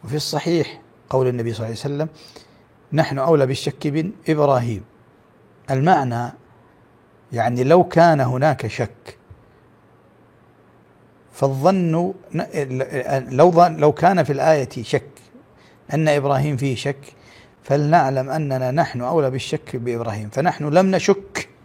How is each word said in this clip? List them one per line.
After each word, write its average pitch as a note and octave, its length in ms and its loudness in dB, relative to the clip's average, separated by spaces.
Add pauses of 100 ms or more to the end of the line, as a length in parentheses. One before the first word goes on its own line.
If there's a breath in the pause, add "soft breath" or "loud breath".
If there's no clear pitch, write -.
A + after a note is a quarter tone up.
وفي B2 120 -8
الصحيح D3+ 640 -2 (280)
قول C3 180 2
النبي A#2 260 -4
صلى G2+ 40 -8
الله A2 200 -8
عليه - 20 -12
وسلم: D3+ 300 -4 (840 loud breath)
"نحن D3 260 0
أولى C#3+ 260 4
بالشك C3+ 420 -4
من D#3+ 240 -4 (180)
إبراهيم". B2 540 0 (880)
المعنى، C3+ 640 0 (1000)
يعني A#2+ 320 0
لو E3+ 200 6
كان E3 380 6
هناك B2+ 460 0
شك، - 500 -8 (2250)
فالظن E3+ 840 0 (200)
ن-، C3 1000 -6
لو E3 160 6
ظن، E3 260 4
لو D3+ 140 4
كان F3 320 2
في C#3+ 100 -2
الآية C#3 360 2 (120)
شك، - 300 -4 (840 soft breath)
أن D#3 140 0
إبراهيم C#3+ 500 0
فيه C3+ 180 -2
شك، C#3 380 -8 (500 soft breath)
فلنعلم C#3 680 2
أننا C3+ 420 -4
نحن C#3 300 -2
أولى C#3 280 0
بالشك C3 460 -8
بإبراهيم، A#2 540 -6
فنحن D3 400 -2
لم F#3 260 4
نشك - 540 -2 (160)